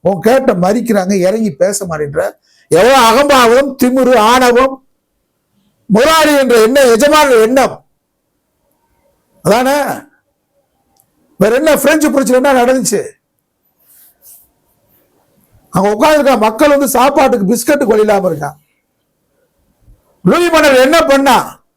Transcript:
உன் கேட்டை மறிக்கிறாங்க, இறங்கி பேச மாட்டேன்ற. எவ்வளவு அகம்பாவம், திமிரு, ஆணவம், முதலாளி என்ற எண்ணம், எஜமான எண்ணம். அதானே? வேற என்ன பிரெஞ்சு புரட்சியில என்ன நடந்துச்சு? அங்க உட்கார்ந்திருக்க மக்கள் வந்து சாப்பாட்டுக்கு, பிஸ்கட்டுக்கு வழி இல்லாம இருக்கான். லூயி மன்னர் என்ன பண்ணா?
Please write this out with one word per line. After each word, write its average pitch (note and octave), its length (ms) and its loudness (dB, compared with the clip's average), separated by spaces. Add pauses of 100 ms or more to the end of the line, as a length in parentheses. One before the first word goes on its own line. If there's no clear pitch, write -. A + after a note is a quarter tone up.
உன் F3+ 200 -4
கேட்டை B3+ 340 0
மறிக்கிறாங்க, G3+ 640 -2
இறங்கி G3+ 340 -2
பேச G3 340 -4
மாட்டேன்ற. D3+ 360 -8 (460)
எவ்வளவு A#3 400 2
அகம்பாவம், C4 640 2 (120)
திமிரு, B3+ 340 0
ஆணவம், B3 720 0 (1000)
முதலாளி D4 520 2
என்ற A#3+ 240 2
எண்ணம், B3+ 320 2
எஜமான C#4 480 2
எண்ணம். B3 420 -2 (1600)
அதானே? B3+ 340 0 (1600)
வேற A3 160 0
என்ன D4 220 0
பிரெஞ்சு D4+ 340 0
புரட்சியில B3+ 300 0
என்ன B3+ 240 0
நடந்துச்சு? A#3 380 -2 (2750)
அங்க G3+ 240 -2
உட்கார்ந்திருக்க C#4 420 2
மக்கள் A3 320 0
வந்து C#4 200 0
சாப்பாட்டுக்கு, B3 680 0
பிஸ்கட்டுக்கு B3+ 400 -2
வழி G#3+ 60 0
இல்லாம G3 300 0
இருக்கான். D3 260 -12 (1700)
லூயி E4+ 260 0
மன்னர் D4+ 260 2
என்ன D4+ 280 2
பண்ணா? C4+ 600 0 (120)